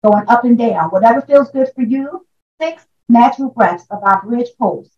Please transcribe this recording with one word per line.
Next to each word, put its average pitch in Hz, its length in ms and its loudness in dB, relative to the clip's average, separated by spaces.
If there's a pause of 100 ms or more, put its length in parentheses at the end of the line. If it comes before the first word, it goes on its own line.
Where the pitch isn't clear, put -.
going 208 260 2
up 240 160 2
and 240 140 2
down, 180 320 -2
whatever 226 320 2
feels 285 280 2
good 262 240 -2
for 262 80 -6
you. 269 440 -6 (340)
Six 330 260 -8 (220)
natural 247 420 2
breaths 175 400 -4
of 202 120 -12
our 196 200 0
bridge 240 260 -6 (120)
pose 180 380 -6